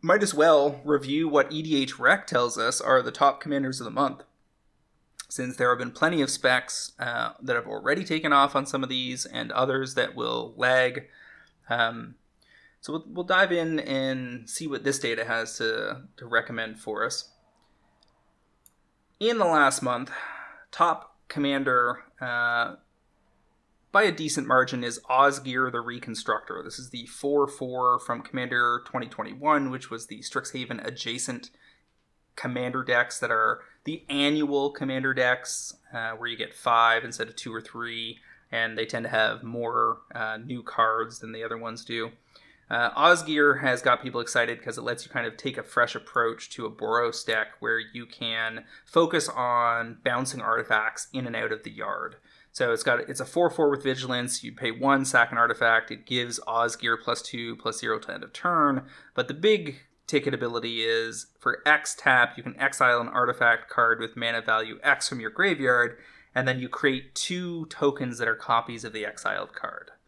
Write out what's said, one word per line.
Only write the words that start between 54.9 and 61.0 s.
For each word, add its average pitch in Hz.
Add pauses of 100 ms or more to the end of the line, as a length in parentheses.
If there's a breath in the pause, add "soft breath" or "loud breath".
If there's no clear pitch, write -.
sack 123
an 120
artifact. 117
It 104
gives 123
Osgir 117
plus 117
two, 117
plus 113
zero 110
to -
end 95
of -
turn. 147 (280 loud breath)
But 123
the 139
big 170 (280)
ticket 139
ability 117
is 113 (120)